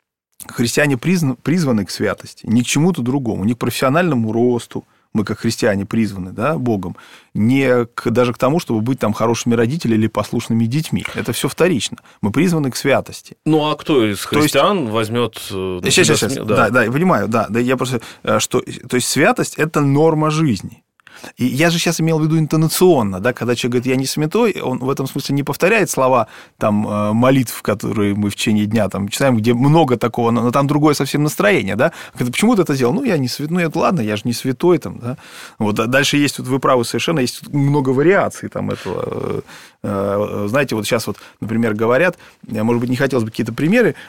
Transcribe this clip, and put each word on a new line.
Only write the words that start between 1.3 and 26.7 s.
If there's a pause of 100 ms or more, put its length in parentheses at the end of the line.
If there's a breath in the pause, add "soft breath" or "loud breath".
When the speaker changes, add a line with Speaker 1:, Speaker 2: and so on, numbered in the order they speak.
Speaker 1:
призваны
к
святости,
не
к
чему-то
другому,
не
к
профессиональному
росту. (300)
Мы,
как
христиане,
призваны,
да,
Богом, (360 loud breath)
не
к,
даже
к
тому,
чтобы
быть
там
хорошими
родителями
или
послушными
детьми. (100)
Это
всё
вторично. (220 loud breath)
Мы
призваны
к
святости.
Speaker 2:
Ну,
а
кто
из
Speaker 1:
То
есть
Speaker 2:
христиан
возьмёт, (120)
э,
на
Speaker 1:
Сейчас,
Speaker 2:
себя
Speaker 1:
сейчас,
Speaker 2:
сме-,
Speaker 1:
да.
Speaker 2:
да.
Speaker 1:
Да,
я
понимаю,
да,
да,
я
просто, (220 loud breath)
э,
что,
то
есть
святость —
это
норма
жизни. (540 loud breath)
И
я
же
щас
имел
в
виду
интонационно,
да,
когда
человек
говорит:
«Я
не
святой»,
он
в
этом
смысле
не
повторяет
слова, (300 loud breath)
там,